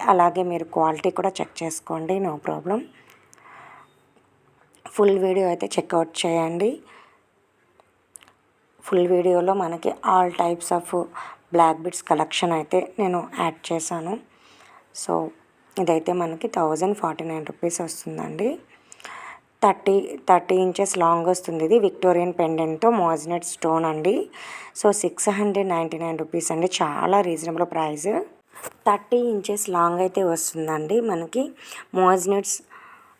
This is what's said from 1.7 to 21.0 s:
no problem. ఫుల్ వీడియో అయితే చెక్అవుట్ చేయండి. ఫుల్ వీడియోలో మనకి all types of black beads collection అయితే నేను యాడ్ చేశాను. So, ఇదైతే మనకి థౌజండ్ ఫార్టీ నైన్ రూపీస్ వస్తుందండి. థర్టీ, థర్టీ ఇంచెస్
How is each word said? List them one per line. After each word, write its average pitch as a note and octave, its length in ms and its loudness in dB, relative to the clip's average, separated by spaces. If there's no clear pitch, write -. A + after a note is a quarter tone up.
no D#3 60 -4
problem. D#3 340 -4
ఫుల్ G3+ 280 4
వీడియో F#3+ 300 2
అయితే F3 220 -4
చెక్అవుట్ E3 460 0
చేయండి. E3+ 480 0
ఫుల్ F3+ 300 2
వీడియోలో F3+ 380 2
మనకి E3+ 280 -4
all F#3 160 4
types F3 360 -2
of E3+ 100 -8
black D#3+ 200 6
beads F3+ 160 -8
collection D#3+ 480 0
అయితే D#3 200 0
నేను F3+ 180 0
యాడ్ E3 180 -2
చేశాను. E3 440 -4
So, - 120 -2
ఇదైతే E3 300 2
మనకి E3 260 -4
థౌజండ్ E3 440 0
ఫార్టీ D#3+ 300 -4
నైన్ D#3 180 -8
రూపీస్ - 360 -6
వస్తుందండి. D#3+ 760 -6
థర్టీ, G3 320 4
థర్టీ F#3 260 4
ఇంచెస్ F#3 360 0